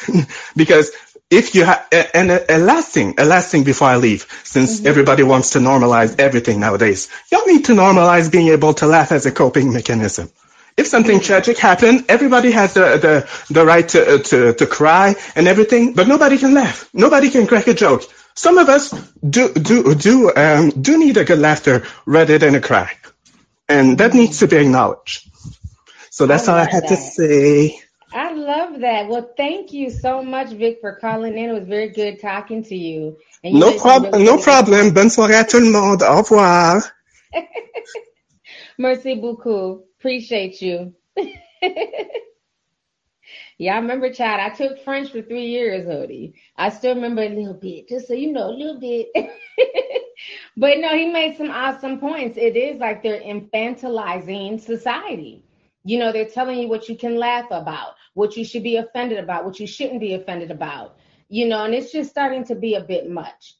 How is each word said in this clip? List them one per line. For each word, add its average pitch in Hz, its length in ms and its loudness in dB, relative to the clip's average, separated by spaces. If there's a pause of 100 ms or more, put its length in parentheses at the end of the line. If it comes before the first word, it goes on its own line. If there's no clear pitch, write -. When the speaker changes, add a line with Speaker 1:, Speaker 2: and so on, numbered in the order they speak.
Speaker 1:
<laughs> - 480 -4
Because 156 360 4 (400)
if 208 240 4
you 170 100 6
ha-, 180 260 0
a-, 165 260 2
and 180 140 2
a, 175 260 0
a - 20 4
last 277 340 2
thing, 98 240 -2
a 135 80 2
last 175 260 2
thing 147 120 2
before 131 260 2
I 127 80 2
leave, 110 300 0 (160)
since 117 380 -2
Speaker 2:
Mm-hmm. 127 60 -2
Speaker 1:
everybody 139 360 4
wants 131 280 2
to - 80 0
normalize 123 600 2
everything 123 400 0
nowadays, 104 500 -2 (220)
you 349 80 4
don't 453 140 -2
need 285 120 4
to 247 80 4
normalize 175 580 4
being 170 180 4
able 151 260 4
to 151 120 0
laugh 156 240 4
as 147 140 0
a 127 60 0
coping 131 420 2
mechanism. 110 560 -4 (480)
If 294 100 0
something 220 320 2
Speaker 2:
Mm-hmm. - 120 -2
Speaker 1:
tragic 196 280 2
happened, 233 500 4
everybody 240 420 2
has 202 220 0
the, 156 240 4 (520)
the, 147 40 -6
the 160 120 6
right 170 240 4
to, 156 260 4
uh, 135 40 4
to, 123 360 2
to 135 120 0
cry 185 480 2 (200)
and 165 120 2
everything, 226 460 2
but 185 140 2
nobody 277 300 4
can 269 160 2
laugh. - 400 0
Nobody 277 360 4
can 233 180 2
crack 214 200 0
a 233 80 4
joke. 151 280 2 (320)
Some 359 220 2
of 294 120 6
us 285 220 2 (380)
do, 240 240 0
do, 165 420 2
do, 214 400 4
um, 151 360 4
do 262 280 0
need 277 180 4
a 165 80 2
good 165 140 2
laughter 143 460 0 (200)
rather 151 340 4
than 147 160 4
a 113 60 0
cry. 101 300 -2 (760)
And 135 300 4
that 220 160 4
Speaker 2:
Mm-hmm. - 0 -
Speaker 1:
needs 233 240 2
to 202 80 4
be 160 100 2
acknowledged. 127 720 0 (840)
So 135 160 0
that's 147 200 2
Speaker 2:
I - 20 2
Speaker 1:
all 170 80 2
I 165 80 2
Speaker 2:
love - 60 -4
Speaker 1:
had 160 180 -2
to 190 80 2
Speaker 2:
that. - 200 -14
Speaker 1:
say. 147 640 2 (340)
Speaker 2:
I 311 200 -8
love 302 480 -8
that. 214 280 -4
Well, 240 280 -10
thank 302 360 -8
you 277 180 -10
so 262 320 -6
much, 262 280 -10
Vic, 233 300 -6
for 196 180 -12
calling 220 380 -8
in. 233 140 -8
It - 80 -8
was 185 80 -14
very 208 220 -6
good 208 320 -8
talking 208 440 -10
to 190 100 -14
you. 160 420 -10 (260)
And 180 120 0
you 147 60 6
Speaker 1:
No - 40 6
Speaker 2:
made 214 180 2
some 254 180 6
Speaker 1:
prob-, - 20 -2
Speaker 2:
really 208 260 2
Speaker 1:
no 285 80 6
Speaker 2:
good - 20 -8
Speaker 1:
problem. 208 540 4
Bonne 202 160 4
soirée 214 260 2
à 220 100 4
tout 240 140 2
le 226 120 4
monde. 202 320 0
Au 143 200 4
revoir. 180 580 2 (520)
Speaker 2:
<laughs> - 1500 -18
Merci 254 360 -4
beaucoup. 214 680 -8 (160)
Appreciate 226 600 -8
you. 180 320 -10 (240)
<laughs> 392 60 -6 (2250)
Yeah, 185 180 -6
I 226 40 -6
remember, 254 340 -8
Chad, 214 260 -6
I 202 100 -8
took 269 340 -10
French 277 280 -10
for 226 100 -14
three 240 260 -12
years, 220 400 -8
Hody. 139 460 -14 (220)
I 190 140 -6
still 254 260 -6
remember 233 280 -8
a 208 60 -6
little 208 260 -12
bit, 180 340 -18
just 247 180 -12
so 247 60 -10
you 285 180 -8
know, 214 180 -8
a - 20 -10
little 277 280 -14
bit. 240 360 -10
<laughs> - 880 -6 (520)
But 285 240 0
no, 320 180 -4
he 330 100 -4
made 320 300 -6
some 302 140 -10
awesome 269 480 -10
points. 285 380 -10
It 226 180 -2
is 254 240 -6
like 214 240 -8
they're 214 180 -8
infantilizing 208 1400 -10
society. 233 840 -12 (400)
You 226 160 -6
know, 226 120 -4
they're 220 140 -6
telling 254 340 -10
you 240 80 -10
what 220 220 -10
you 226 80 -14
can 233 180 -10
laugh 240 360 -6
about, 156 420 -14 (200)
what 208 220 -6
you 226 80 -12
should 220 200 -12
be 233 140 -4
offended 226 420 -10
about, 175 260 -10
what 190 140 -16
you 208 80 -14
shouldn't 254 340 -12
be 196 140 -8
offended 175 360 -14
about, 147 460 -16 (320)
you 233 180 -6
know, 214 160 -6
and 220 100 -6
it's 269 180 -10
just 302 180 -10
starting 262 360 -8
to 233 100 -12
be 208 200 -8
a 185 80 -8
bit 170 260 -10
much. - 500 -18